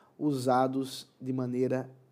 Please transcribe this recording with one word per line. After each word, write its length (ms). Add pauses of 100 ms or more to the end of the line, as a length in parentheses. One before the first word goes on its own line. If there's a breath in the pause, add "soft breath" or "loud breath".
(180 soft breath)
usados 880 (140)
de 140
maneira 560 (220)